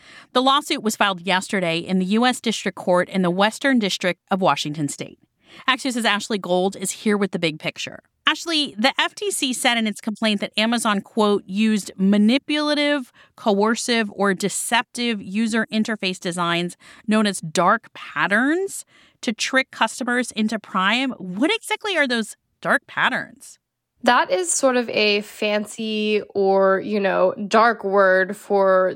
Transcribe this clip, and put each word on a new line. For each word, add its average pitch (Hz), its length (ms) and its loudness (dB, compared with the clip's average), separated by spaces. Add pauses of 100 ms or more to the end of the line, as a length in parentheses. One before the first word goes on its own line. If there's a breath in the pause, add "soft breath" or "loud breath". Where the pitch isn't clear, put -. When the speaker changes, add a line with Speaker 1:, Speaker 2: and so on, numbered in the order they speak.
(340 loud breath)
Speaker 1:
The 254 80 2
lawsuit 269 420 0
was 214 140 -2
filed 196 240 0
yesterday 180 560 0
in 185 220 -2
the 185 60 0
U 214 200 2
S 247 160 0
District - 360 -4
Court 180 300 2
in 196 140 -2
the 175 100 2
Western 220 480 2
District 185 400 -2 (100)
of 190 120 0
Washington 151 480 0
State. - 300 -12 (500 loud breath)
Axios' 247 340 -2
Ashley 208 340 0
Gold 180 380 0
is 190 160 -6
here 208 260 0
with 196 140 -2
the 180 80 -6
big 160 180 -2
picture. - 440 -10 (260)
Ashley, 302 500 -2
the 240 220 2
F 339 160 -2
T 403 160 -4
C 269 220 -2
said 240 240 0
in 220 100 0
its 208 140 -6
complaint 214 400 -2
that 202 160 -6
Amazon, 220 440 0
quote, 208 440 2
"used 214 520 0
manipulative, 285 1120 2 (240 soft breath)
coercive, 220 800 0
or 196 200 0
deceptive 233 880 -2
user 220 500 -2
interface 214 480 -2
designs 175 560 -2 (320 loud breath)
known 220 180 4
as 196 160 -2
dark 180 520 0
patterns 262 920 -2 (360 soft breath)
to 233 120 -4
trick - 380 -2
customers 240 600 -2
into 220 280 -2
Prime." 220 580 0
What 190 360 -2
exactly 415 440 -4
are 285 100 2
those 233 300 -4 (240)
dark 214 260 0
patterns? - 720 -4 (460)
Speaker 2:
That 262 280 4
is 349 200 0
sort 262 260 2
of 240 120 -2
a 208 320 0
fancy 214 1000 -4 (100)
or, 190 460 4
you 208 200 -4
know, 185 360 2 (120)
dark 220 360 2
word 190 520 2
for 190 600 2